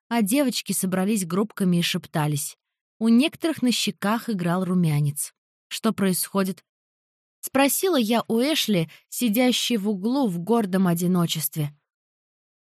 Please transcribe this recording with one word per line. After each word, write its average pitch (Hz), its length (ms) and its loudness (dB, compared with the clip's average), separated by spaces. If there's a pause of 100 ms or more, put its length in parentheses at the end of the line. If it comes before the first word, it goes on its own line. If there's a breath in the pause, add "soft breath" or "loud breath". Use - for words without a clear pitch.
а 233 160 0
девочки 247 500 0
собрались 185 540 -2
группками 180 520 0
и 170 40 2
шептались. 151 760 -4 (440)
У 220 80 2
некоторых 262 520 2
на 247 120 2
щеках 214 580 -2
играл 180 340 -2
румянец. 156 720 0 (320)
"Что - 260 -2
происходит?" 190 720 -2 (760)
спросила 285 560 2
я 233 320 2
у 226 100 0
Эшли, 214 500 0 (200 loud breath)
сидящей 240 720 0
в 196 100 -2
углу 220 400 0
в 175 100 -2
гордом 190 480 0
одиночестве. 170 880 0 (920)